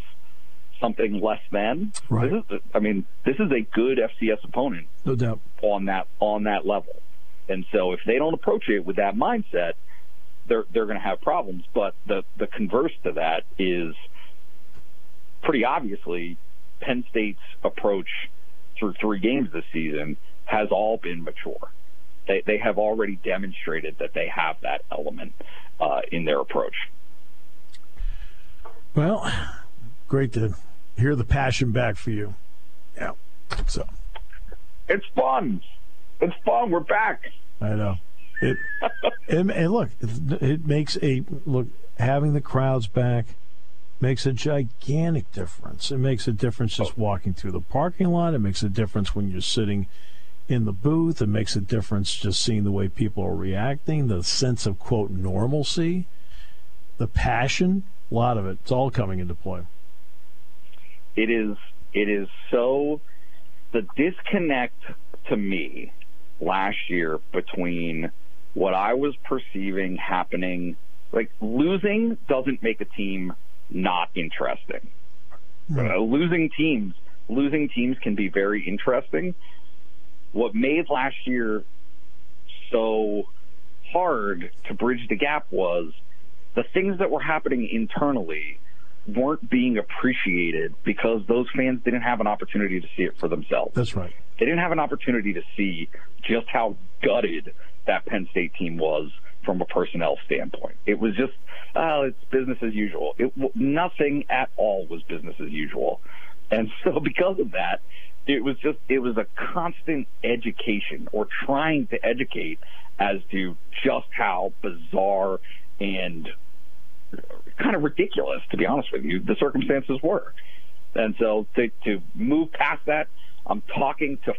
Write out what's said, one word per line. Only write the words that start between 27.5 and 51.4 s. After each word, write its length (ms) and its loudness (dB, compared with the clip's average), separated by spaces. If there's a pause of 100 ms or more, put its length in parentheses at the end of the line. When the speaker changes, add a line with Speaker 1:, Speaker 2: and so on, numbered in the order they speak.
Speaker 2:
Well, 360 2 (760)
great 260 2
to 220 0 (420)
hear 180 2
the 80 0
passion 480 2
back 240 2
for 160 -2
you. 240 0 (600)
Yeah. 160 0 (560)
So 200 2 (1000)
Speaker 1:
It's 180 2 (100)
fun. 460 2 (580)
It's 160 0 (100)
fun. 260 2
We're 100 2
back. 500 0 (300)
Speaker 2:
I 80 0
know. 260 2 (460)
It, 160 2 (240)
Speaker 1:
<laughs> 460 0
Speaker 2:
and, 240 2
and 200 2
look, 180 2 (120)
it, 400 0
it 260 2
makes 340 0
a, 220 2 (220)
look, 220 2 (300)
having 360 2
the 80 2
crowds 460 2
back 380 2 (760)
makes 240 2
a 80 4
gigantic 960 2
difference. 600 0
It 60 0
makes 300 2
a 40 4
difference 460 2
just 140 2
Speaker 1:
Oh. 100 0
Speaker 2:
walking 320 2
through 180 0
the 100 0
parking 460 2
lot. 260 4
It 60 2
makes 240 2
a 60 2
difference 440 2
when 160 0
you're 120 0
sitting 460 2 (600)
in 180 2
the 80 2
booth. 480 2
It 60 2
makes 280 0